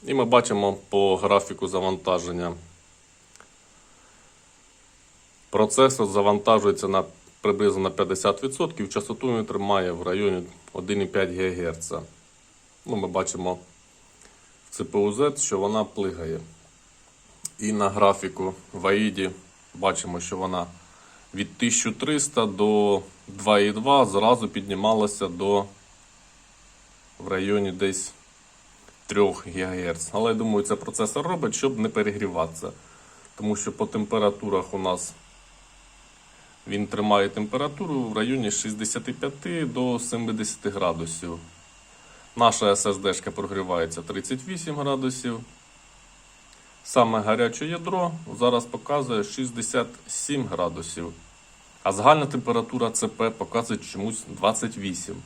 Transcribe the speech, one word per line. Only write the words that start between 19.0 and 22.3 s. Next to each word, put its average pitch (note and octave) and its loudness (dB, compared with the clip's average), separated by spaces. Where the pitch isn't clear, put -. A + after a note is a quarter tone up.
бачимо, F2+ -2
що F#2 -8
вона F#2 -4
від F#2+ -8
тисяча A#2 0
триста C#3 0